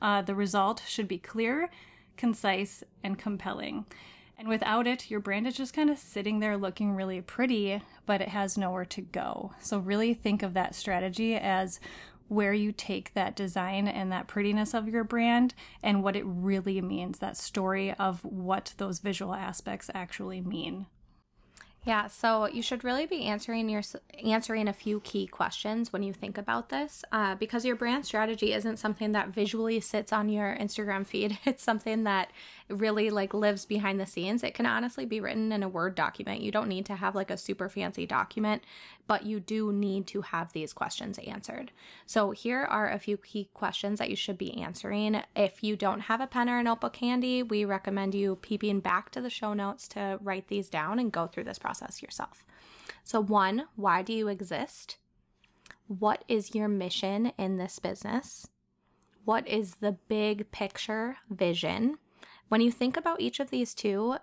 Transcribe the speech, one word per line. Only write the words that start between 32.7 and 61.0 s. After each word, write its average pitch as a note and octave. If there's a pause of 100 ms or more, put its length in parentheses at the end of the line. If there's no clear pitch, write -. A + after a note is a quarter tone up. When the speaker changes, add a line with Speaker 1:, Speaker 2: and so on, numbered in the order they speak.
Speaker 2:
like, G3
lives G#3
behind G3+
the F#3+
scenes. G3
It -
can A#3+
honestly A#3+
be A3
written A3
in G#3
a F#3+
Word F#3
document. G3
You G#3
don't G#3+
need F#3+
to G3+
have, F#3+
like, G3
a F#3
super F#3+
fancy F3+
document, G#3+ (460)
but G#3
you G#3+
do G#3+
need G3
to G3+
have E3+
these D#3
questions -
answered. - (340)
So G#3
here A#3+
are G#3+
a G#3
few G#3
key -
questions G3+
that -
you -
should G3
be -
answering. G#3 (140)
If G3+
you G#3+
don't G3+
have A3+
a C4
pen A#3+
or A#3+
a -
notebook A#3
handy, B3
we G#3+
recommend G3
you G3
peeping G3+
back F#3
to C4
the B3
show G#3+
notes G3+
to G3
write F#3+
these G3
down F3
and A#3
go E3+
through -
this -
process -
yourself. - (560)
So -
one, G#3
why G3
do G#3
you A3
exist? F#3+ (920)
What G#3
is G#3+
your G#3+
mission G3+
in F#3+
this F#3
business? G#3 (800)
What A3+
is G#3
the G#3 (100)
big G#3+
picture A3 (120)